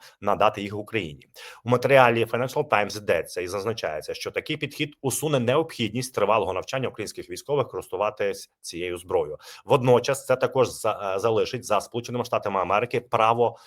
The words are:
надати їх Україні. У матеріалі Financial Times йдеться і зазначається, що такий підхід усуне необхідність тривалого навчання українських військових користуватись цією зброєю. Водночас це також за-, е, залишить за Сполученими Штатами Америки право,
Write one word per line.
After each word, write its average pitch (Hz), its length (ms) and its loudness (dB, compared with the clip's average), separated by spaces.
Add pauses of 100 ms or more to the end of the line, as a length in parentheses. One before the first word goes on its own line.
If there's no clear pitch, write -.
(220)
надати 101 400 2
їх 101 140 -6
Україні. 98 520 -8 (380)
У 120 40 -2
матеріалі 123 560 6
Financial 131 420 -2
Times 104 300 2
йдеться 92 440 -2
і 90 60 -6
зазначається, 92 640 -6
що - 180 -8
такий 151 260 -6
підхід 151 440 -6
усуне 139 380 0
необхідність 123 760 -2
тривалого 101 380 2
навчання 117 340 -4
українських 90 420 -10
військових 131 380 -4
користуватись 98 840 -4 (100)
цією 87 360 -8
зброєю. 82 400 -2 (280)
Водночас 123 600 2
це 131 100 2
також 123 340 2
за-, 98 460 -4
е, 101 40 -2
залишить 110 460 0
за 98 160 2
Сполученими 120 440 -6
Штатами 101 360 -2
Америки 104 380 0
право, 113 680 2